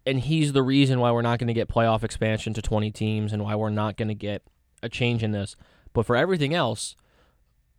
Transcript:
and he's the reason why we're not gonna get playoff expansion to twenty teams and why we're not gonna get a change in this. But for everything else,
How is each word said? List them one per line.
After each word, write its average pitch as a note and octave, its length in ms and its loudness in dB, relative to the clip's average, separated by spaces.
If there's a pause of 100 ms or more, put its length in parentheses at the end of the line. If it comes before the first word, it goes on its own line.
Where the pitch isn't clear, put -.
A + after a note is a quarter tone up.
and C3+ 140 0
he's D3 340 0
the C3+ 100 4
reason C3 360 4
why A#2+ 120 4
we're A#2 100 2
not A#2+ 180 0
gonna A#2 140 -2
get A2 140 0
playoff A2+ 360 2
expansion A2 500 -4
to G#2+ 80 -4
twenty G#2+ 300 0
teams G#2+ 420 -2
and G#2 100 -4
why G#2+ 120 -4
we're G#2+ 140 -2
not G#2 280 -2
gonna G#2+ 160 -4
get G2+ 300 -8 (380)
a A#2 80 -8
change A#2+ 340 0
in G#2+ 80 -2
this. G2+ 240 -6 (380)
But A#2 120 2
for A#2+ 100 2
everything D3+ 380 2
else, B2 420 -2 (840)